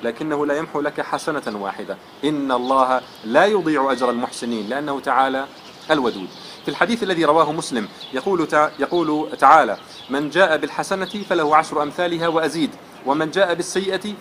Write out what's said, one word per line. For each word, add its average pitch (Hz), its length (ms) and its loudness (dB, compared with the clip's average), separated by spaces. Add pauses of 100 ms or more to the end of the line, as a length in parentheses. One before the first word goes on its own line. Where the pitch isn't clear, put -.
لكنه 147 440 -4
لا 143 120 0
يمحو 160 220 -6
لك 147 200 -4
حسنة 135 640 -6
واحدة. 95 340 -8 (280)
إن 143 280 0
الله 127 480 2 (240)
لا 139 220 4
يضيع 156 460 2
أجر 123 180 0
المحسنين، 117 580 -4
لأنه 143 320 -4
تعالى 135 460 0 (440)
الودود. 107 380 0 (340)
في - 60 -8
الحديث 196 340 0
الذي 180 220 0
رواه 151 280 4
مسلم 131 360 -4 (240)
يقول 156 340 0
تع-، 151 320 2
يقول 151 500 0 (100)
تعالى: 139 380 8 (340)
"من 143 200 -2
جاء 165 260 4
بالحسنة 160 480 -4
فله 175 520 0
عشر 156 260 2
أمثالها 170 460 -2
وأزيد، 160 420 0 (360)
ومن 151 240 0
جاء 175 240 2
بالسيئة 190 680 -4